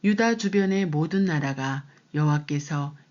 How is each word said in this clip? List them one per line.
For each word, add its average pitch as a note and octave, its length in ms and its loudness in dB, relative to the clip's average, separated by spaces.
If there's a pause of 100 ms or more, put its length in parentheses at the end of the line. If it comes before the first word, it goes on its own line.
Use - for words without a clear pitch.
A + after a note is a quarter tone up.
유다 A3+ 320 4
주변의 G3 480 0
모든 E3 400 0
나라가 C#3 640 -2 (260)
여호와께서 D3 800 -2 (160)